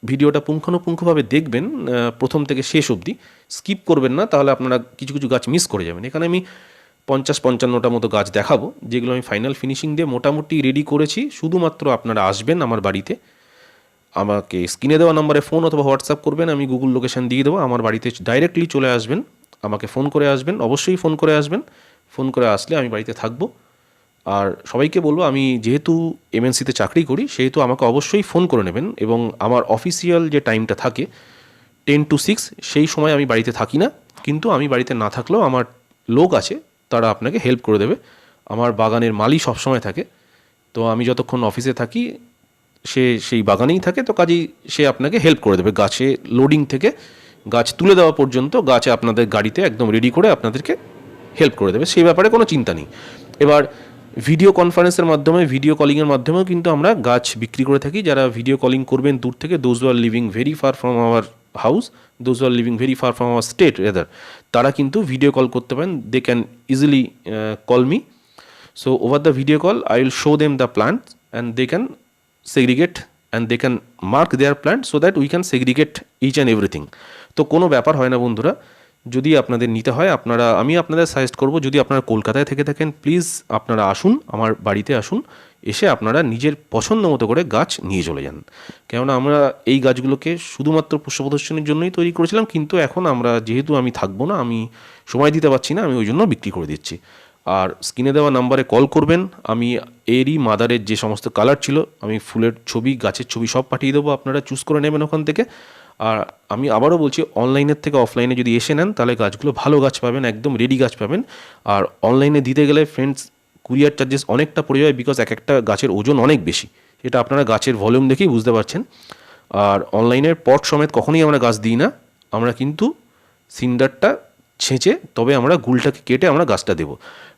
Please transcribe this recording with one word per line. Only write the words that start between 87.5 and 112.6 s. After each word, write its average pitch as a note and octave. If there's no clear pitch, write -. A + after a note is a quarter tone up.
নিয়ে F2+
চলে D2+
যান। D2
কেননা C3
আমরা C#3
এই C3+
গাছগুলোকে C3
শুধুমাত্র D#3
পুষ্প D3
প্রদর্শনীর D3
জন্যই E3
তৈরি F3
করেছিলাম, F#3+
কিন্তু D#3
এখন E3
আমরা, A#2+
যেহেতু C3+
আমি B2+
থাকবো G2+
না, G3+
আমি A#2
সময় D3
দিতে D#3
পারছি C3
না, G3
আমি C3
ওই G#2+
জন্য B2+
বিক্রি A#2+
করে E2+
দিচ্ছি। D2+
আর F#2
স্ক্রিনে C3+
দেওয়া D3
নাম্বারে B2+
কল B2
করবেন, D#3+
আমি A#2+
এরই C3
মাদারের A#2
যে G#2+
সমস্ত G#2+
কালার C3
ছিল, C#3+
আমি G#2+
ফুলের A2+
ছবি, B2
গাছের A2
ছবি A2+
সব C3
পাঠিয়ে C3+
দেবো, D3
আপনারা C3+
চুজ C3+
করে D3+
নেবেন D3+
ওখান D#3
থেকে। D#3
আর A2
আমি A#2+
আবারও C3
বলছি, D3+
অনলাইনের C#3+
থেকে D3
অফলাইনে B2
যদি A#2+
এসে D3+
নেন, F3+
তাহলে B2
গাছগুলো A2
ভালো D3
গাছ C3
পাবেন, B2+
একদম A#2
রেডি B2+
গাছ B2
পাবেন। C#3
আর G2+
অনলাইনে C#3
দিতে C3